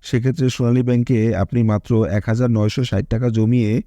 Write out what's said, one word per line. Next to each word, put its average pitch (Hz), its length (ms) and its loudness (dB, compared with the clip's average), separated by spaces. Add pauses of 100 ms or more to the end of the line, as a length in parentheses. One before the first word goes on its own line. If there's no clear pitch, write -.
সেক্ষেত্রে 127 460 -2
সোনালী 123 320 0
ব্যাংকে 120 380 0 (160)
আপনি 98 280 -2
মাত্র 107 280 0 (260)
এক 101 80 -4
হাজার 117 260 0
নয়শো 107 320 0
ষাট - 300 -2
টাকা 120 160 -2
জমিয়ে 113 420 0 (140)